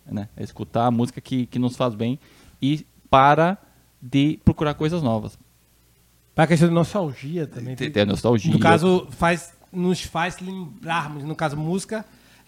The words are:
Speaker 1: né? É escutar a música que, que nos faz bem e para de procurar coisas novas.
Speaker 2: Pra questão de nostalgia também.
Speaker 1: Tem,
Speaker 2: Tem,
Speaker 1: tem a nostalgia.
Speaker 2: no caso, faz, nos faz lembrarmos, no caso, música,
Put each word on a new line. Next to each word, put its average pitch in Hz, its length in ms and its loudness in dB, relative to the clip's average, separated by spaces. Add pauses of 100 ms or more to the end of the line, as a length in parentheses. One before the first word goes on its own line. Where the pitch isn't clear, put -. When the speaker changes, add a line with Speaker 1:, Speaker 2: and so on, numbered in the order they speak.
Speaker 1:
né? 104 320 -8
É 113 60 -10
escutar 117 420 -4
a 123 60 2
música 120 280 -2
que, 127 280 -4
que 127 100 -8
nos 123 180 -2
faz 127 200 -2
bem 117 240 -4 (420)
e 151 240 -2 (240)
para 147 480 4 (420)
de 139 460 0
procurar 151 300 2
coisas 160 260 -2
novas. 110 340 -2 (1000)
Speaker 2:
Pra 156 120 2
questão 165 220 4
de 170 80 2
nostalgia 160 720 -2
também. 127 280 -10
Speaker 1:
Tem, 120 120 -6
Speaker 2:
Tem, - 40 -8
Speaker 1:
tem 104 120 4
a - 20 2
nostalgia. 107 480 2
Speaker 2:
no - 60 4
caso, 170 520 4
faz, 170 420 -2 (180)
nos 180 320 0
faz 170 360 -4
lembrarmos, 165 840 -8
no 151 120 -8
caso, 151 200 -4
música, 180 500 -4 (420)